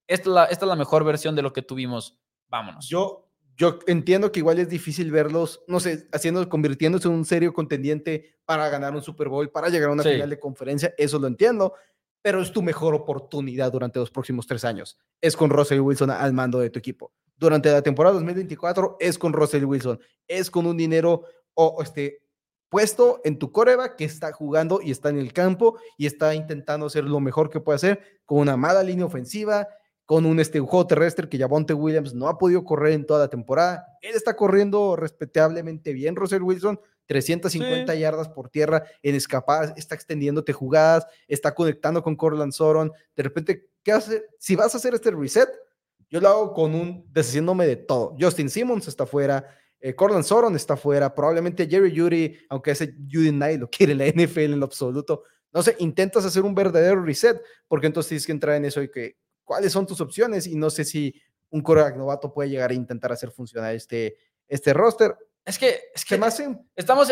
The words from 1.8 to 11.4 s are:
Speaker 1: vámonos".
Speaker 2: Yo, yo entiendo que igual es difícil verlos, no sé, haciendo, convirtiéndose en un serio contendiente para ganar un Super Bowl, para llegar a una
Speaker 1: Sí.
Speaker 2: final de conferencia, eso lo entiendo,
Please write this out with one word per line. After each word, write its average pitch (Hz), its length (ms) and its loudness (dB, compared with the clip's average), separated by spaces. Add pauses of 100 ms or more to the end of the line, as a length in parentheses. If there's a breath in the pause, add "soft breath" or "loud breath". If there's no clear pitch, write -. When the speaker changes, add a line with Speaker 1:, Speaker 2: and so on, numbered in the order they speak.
Speaker 1:
vámonos". 117 400 -10
Speaker 2:
Yo, 185 400 -4 (300)
yo 170 280 2
entiendo 180 460 2
que 190 80 -4
igual 165 200 2
es 180 100 -2
difícil 160 420 -6
verlos, 156 560 0
no 175 140 0
sé, 170 320 -6
haciendo, 175 340 -2
convirtiéndose 156 640 0
en 170 60 2
un 165 100 -2
serio 170 280 2
contendiente 151 840 -6 (100)
para 156 240 -2
ganar 143 260 -6
un 147 60 -8
Super 151 260 -8
Bowl, 143 240 -4
para 156 160 -4
llegar 160 220 2
a 147 40 2
una 147 100 0
Speaker 1:
Sí. 156 80 2
Speaker 2:
final 143 180 0
de 143 100 -10
conferencia, 139 580 -6
eso 147 220 0
lo 135 80 -2
entiendo, 196 460 0 (480 loud breath)